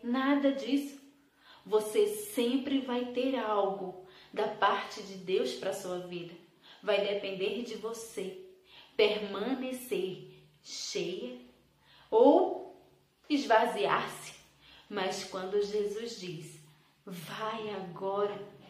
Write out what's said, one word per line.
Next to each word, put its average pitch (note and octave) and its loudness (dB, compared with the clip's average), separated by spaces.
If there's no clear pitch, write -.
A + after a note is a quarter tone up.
nada C4+ 2
disso. - -2
Você G#3+ 4
sempre C4 0
vai B3 -2
ter C4 0
algo G3 -2
da G#3+ 0
parte - 0
de F#3+ -12
Deus F#3+ 0
pra F#3+ -4
sua F3+ -6
vida. F3 -8
Vai G3 2
depender G3+ -2
de A3+ -8
você G3+ -8
permanecer G#3 0
cheia F#3 -6
ou C#4 6
esvaziar-se. A3+ 2
Mas G3 -4
quando G3 -2
Jesus G#3 -2
diz: E3+ -10
"Vai G#3+ -8
agora, G3 -2